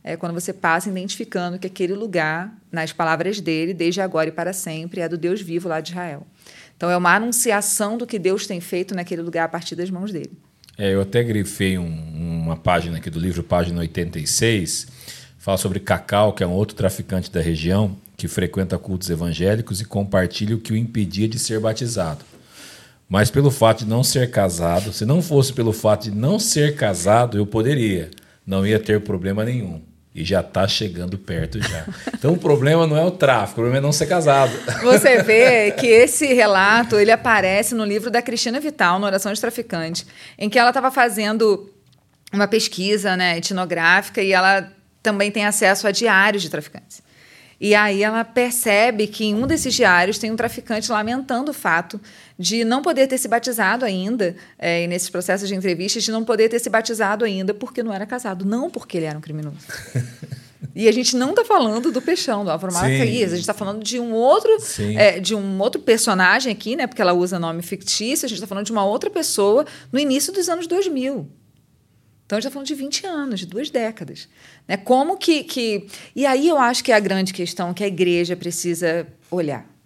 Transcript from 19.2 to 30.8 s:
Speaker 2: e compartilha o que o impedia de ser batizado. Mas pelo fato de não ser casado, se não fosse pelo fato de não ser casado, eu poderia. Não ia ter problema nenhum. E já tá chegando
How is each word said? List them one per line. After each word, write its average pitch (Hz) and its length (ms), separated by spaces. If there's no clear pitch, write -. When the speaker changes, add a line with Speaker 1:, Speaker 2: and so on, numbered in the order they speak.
Speaker 2:
e 110 40
compartilha 101 680
o 110 40
que - 120
o 110 60
impedia 107 500
de 113 120
ser 113 200
batizado. 110 640
Mas 101 220
pelo 139 220
fato 113 320
de 107 60
não 117 140
ser 123 280
casado, 87 600
se - 140
não 147 160
fosse 139 320
pelo 113 180
fato 107 340
de 110 60
não 131 280
ser 147 360
casado, 104 640
eu 104 80
poderia. 110 640
Não 98 200
ia 107 140
ter 107 200
problema 98 460
nenhum. 101 360
E 80 100
já 90 180
tá 95 260
chegando 90 500